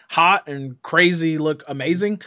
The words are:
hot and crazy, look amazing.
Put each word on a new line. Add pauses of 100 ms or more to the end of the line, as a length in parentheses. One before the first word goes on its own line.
(120)
hot
and
crazy,
look
amazing.